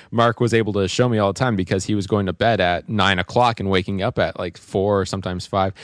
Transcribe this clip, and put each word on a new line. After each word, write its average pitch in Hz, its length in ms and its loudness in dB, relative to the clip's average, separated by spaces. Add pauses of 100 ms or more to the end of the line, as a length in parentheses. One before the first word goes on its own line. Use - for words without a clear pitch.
(100)
Mark 117 300 2
was 117 120 2
able 107 220 2
to 98 120 0
show 123 220 0
me 113 80 0
all 98 160 2
the - 60 -10
time, 123 180 0
because 92 300 -2
he 107 80 -2
was 98 120 -2
going 101 200 0
to 90 80 -4
bed 107 260 2
at 87 280 0
nine 98 300 2
o'clock 117 420 0
and 98 100 -4
waking 95 320 0
up 117 160 -2
at, 85 200 -2
like, 90 200 -8
four 101 420 0
or 92 60 -2
sometimes 92 400 -6
five. 98 260 0 (120)